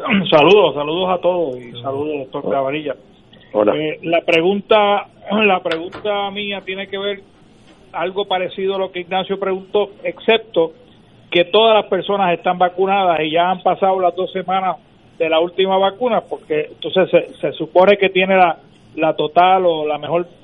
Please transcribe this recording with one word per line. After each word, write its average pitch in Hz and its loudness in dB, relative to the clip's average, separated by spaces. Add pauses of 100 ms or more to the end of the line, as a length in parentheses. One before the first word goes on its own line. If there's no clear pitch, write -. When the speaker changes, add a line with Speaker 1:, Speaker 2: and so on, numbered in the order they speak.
(120)
Speaker 1:
<clears throat> 190 0
saludos, 165 6
saludos 156 -4
a 185 -2
todos 165 -2
y 120 -18
saludos, 143 -6
doctor 143 -10
Speaker 2:
Hola. 139 -2
Speaker 1:
Cabanilla. 139 -4 (580)
Speaker 2:
Hola. 104 2
Speaker 1:
Eh, 151 -6
la 165 0
pregunta, 202 0 (240)
<clears throat> 214 2
la 185 2
pregunta 196 -6
mía 202 -8
tiene 190 -10
que 196 -8
ver 196 -6 (720)
algo 185 -4
parecido 190 -4
a - -4
lo 190 -4
que 180 -10
Ignacio 185 -4
preguntó, 190 -2 (120)
excepto 175 -2 (580)
que 175 2
todas 220 4
las 208 0
personas 185 -2
están 180 -2
vacunadas 180 0
y 156 -4
ya 175 2
han 185 -4
pasado 190 0
las 175 2
dos 180 -6
semanas 185 -4 (400)
de 160 -2
la 160 2
última 190 0
vacuna, 196 0
porque 151 -6
entonces 170 0
se, - 2
se 147 -6
supone 185 4
que 196 2
tiene 190 0
la, 175 4 (380)
la 156 0
total 180 4
o 156 0
la 151 -4
mejor 160 -4 (180)